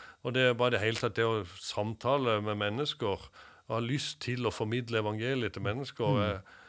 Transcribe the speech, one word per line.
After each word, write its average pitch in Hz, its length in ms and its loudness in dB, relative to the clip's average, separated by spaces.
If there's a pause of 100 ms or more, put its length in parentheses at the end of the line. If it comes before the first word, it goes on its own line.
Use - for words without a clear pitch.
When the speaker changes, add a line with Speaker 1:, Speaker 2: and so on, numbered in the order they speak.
(240)
Speaker 1:
Og 120 100 -2
det 131 80 4
er 127 120 6
bare 123 160 4
det 107 100 2
hele 110 160 2
tatt 113 180 0
det 113 100 4
å 113 200 2 (140)
samtale 113 840 0
med 104 160 -2
mennesker, 110 500 -2
og 95 200 -4 (400)
ha 113 120 0
lyst 123 400 -2
til 120 260 -4
å 104 60 2
formidle 117 480 -2
evangeliet 110 540 0
til 98 80 -8
mennesker, 117 440 -2
Speaker 2:
Mm. 104 140 4
Speaker 1:
er, 101 220 -2 (260)